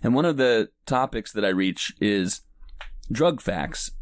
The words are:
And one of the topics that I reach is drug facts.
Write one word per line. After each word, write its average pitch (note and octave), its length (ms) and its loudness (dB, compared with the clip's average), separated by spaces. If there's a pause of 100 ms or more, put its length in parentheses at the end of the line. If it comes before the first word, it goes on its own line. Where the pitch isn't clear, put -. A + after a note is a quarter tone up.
And B2 140 2
one D3+ 100 4
of D#3 120 2
the A#2+ 320 4 (160)
topics B2+ 480 -2
that G#2 120 0
I G2 40 2
reach F#2 500 0
is G2 420 2 (720)
drug D#3+ 300 2
facts. - 500 -2 (100)